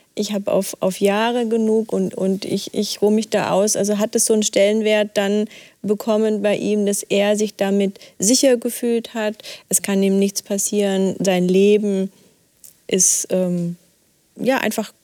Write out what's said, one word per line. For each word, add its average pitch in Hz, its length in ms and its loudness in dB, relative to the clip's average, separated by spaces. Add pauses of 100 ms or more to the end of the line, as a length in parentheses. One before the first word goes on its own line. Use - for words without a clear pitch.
(140)
ich 208 180 -4
hab 202 160 -4
auf, - 320 -2
auf 185 200 -2
Jahre 226 460 0
genug 220 460 0
und, 190 220 -2
und 190 320 -2
ich, - 260 -4
ich - 300 -4
ruh 208 80 4
mich 214 180 0
da - 220 -2
aus“? 196 260 0
Also 202 220 0
hat 220 180 -2
es 220 80 2
so - 80 0
einen 214 100 2
Stellenwert 214 760 2
dann 208 300 0 (340)
bekommen 214 580 0
bei 208 160 2
ihm, 208 300 0
dass 202 160 -2
er 202 340 2
sich 214 200 -2
damit 196 420 0 (200)
sicher 247 380 4
gefühlt 233 560 -4
hat, 214 300 -4 (260)
es 185 140 0
kann 196 200 0
ihm 196 160 2
nichts 196 220 0
passieren, 196 840 -2
sein 180 240 2
Leben 196 640 2 (760)
ist, - 440 0
ähm, 180 460 -2 (640)
ja, 254 180 0
einfach - 340 -4 (120)